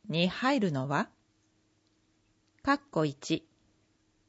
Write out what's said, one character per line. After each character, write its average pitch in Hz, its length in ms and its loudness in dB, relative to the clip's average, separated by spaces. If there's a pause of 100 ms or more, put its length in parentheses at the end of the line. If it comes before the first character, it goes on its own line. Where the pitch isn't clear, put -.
に 170 200 2
入 262 320 0
る 185 120 2
の 135 160 -2
は？ 151 220 -2 (1500)
か 277 120 2
っ 285 60 -2 (100)
こ 156 140 0
一、 - 420 -4 (840)